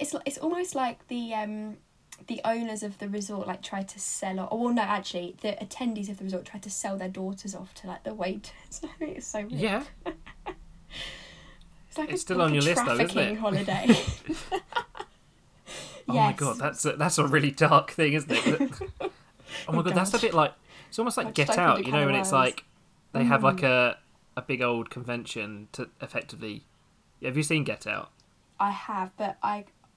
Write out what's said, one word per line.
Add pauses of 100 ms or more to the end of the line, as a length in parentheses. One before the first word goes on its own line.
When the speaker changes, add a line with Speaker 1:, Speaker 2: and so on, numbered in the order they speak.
Speaker 1:
it's, (120)
it's
almost
like
the,
um, (500)
the
owners
of
the
resort,
like,
tried
to
sell
o-,
oh,
well,
no,
actually,
the
attendees
of
the
resort
tried
to
sell
their
daughters
off
to,
like,
the
waiters. (200)
<laughs>
I (100)
think
it's
so
weird.
Speaker 2:
Yeah. (220)
Speaker 1:
<laughs> (1800)
It's
like
Speaker 2:
It's
Speaker 1:
a,
Speaker 2:
still
Speaker 1:
like
Speaker 2:
on
Speaker 1:
a
Speaker 2:
your
list,
though,
isn't
Speaker 1:
trafficking
Speaker 2:
it?
Speaker 1:
holiday. (100)
Speaker 2:
<laughs> (480)
Speaker 1:
<laughs> (1500)
Speaker 2:
Oh
my
Speaker 1:
Yes.
Speaker 2:
God,
that's
a,
that's
a
really
dark
thing,
isn't
it?
Speaker 1:
<laughs> (680)
Speaker 2:
Oh
my
Speaker 1:
Oh
Speaker 2:
God,
that's
a
Speaker 1:
God.
Speaker 2:
bit
like, (360)
it's
almost
like
Speaker 1:
I
just
Speaker 2:
Get
Speaker 1:
opened
Speaker 2:
Out,
Speaker 1:
a
Speaker 2:
you
know,
Speaker 1:
can
of
Speaker 2:
when
it's
Speaker 1:
worms.
Speaker 2:
like, (480)
they
have,
like,
Speaker 1:
Mm. (280)
Speaker 2:
a, (400)
a
big
old
convention
to (120)
effectively, (580)
have
you
seen
Get
Out? (480)
Speaker 1:
I
have,
but
I, (300)